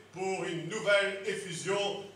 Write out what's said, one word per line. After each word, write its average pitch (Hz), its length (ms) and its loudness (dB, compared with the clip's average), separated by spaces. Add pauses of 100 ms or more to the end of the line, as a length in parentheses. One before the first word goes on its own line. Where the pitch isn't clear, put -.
(120)
pour 185 320 -2
une 165 240 -4
nouvelle 202 580 4
effusion 190 800 -2 (120)